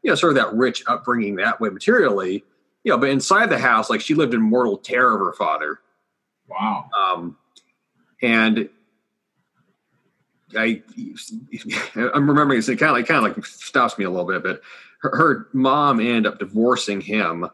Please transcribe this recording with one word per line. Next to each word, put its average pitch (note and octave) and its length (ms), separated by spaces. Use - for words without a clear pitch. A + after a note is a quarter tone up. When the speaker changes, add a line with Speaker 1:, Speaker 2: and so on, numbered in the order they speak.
Speaker 1:
you D#4+ 80
know, E3+ 60
sort E3+ 160
of C#3 60
that G#2+ 180
rich A#2+ 320
upbringing A#2+ 480
that G#2 240
way A2 100
materially, G2+ 760
you A3 80
know, B2+ 60
but C3+ 120
inside F#3+ 400
the C#3 100
house, A#2 300
like, A2 120
she D#3 140
lived C#3+ 180
in A2+ 80
mortal A2 360
terror B2 360
of G#2 60
her F2+ 140
father. D2+ 460
Speaker 2:
Wow. G2+ 500
Speaker 1:
Um, F2 400
and A2+ 460
I, A2 240
I'm C3 320
remembering C#3+ 320
this, A2 100
it A#2 80
kinda, D#3 160
like, A#2+ 140
kinda, D#3 140
like, G#2 240
stops - 540
me G2 60
a F2+ 40
little F2+ 160
bit, F#2 160
but F#2 200
her, C3+ 140
her C#3+ 380
mom C3+ 460
ended A#2 260
up - 140
divorcing G#2+ 640
him F2 520